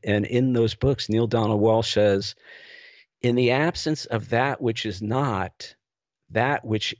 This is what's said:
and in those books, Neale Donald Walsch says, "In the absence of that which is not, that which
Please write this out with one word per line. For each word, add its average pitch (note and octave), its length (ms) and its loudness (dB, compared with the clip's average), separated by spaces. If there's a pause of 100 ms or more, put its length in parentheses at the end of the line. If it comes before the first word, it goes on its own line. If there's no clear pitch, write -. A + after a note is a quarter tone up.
and G#2 220 0
in B2+ 280 0
those A2+ 220 2
books, - 340 -2
Neale A2+ 180 2
Donald A2 340 2
Walsch A2 320 2
says, G2+ 420 2 (840)
"In A#2+ 140 2
the B2 160 4
absence D#3 540 -2
of A2+ 240 -4
that B2+ 320 0
which A2+ 240 -2
is G2 160 -6
not, G#2+ 720 -4 (580)
that B2 340 -2
which G#2+ 340 -4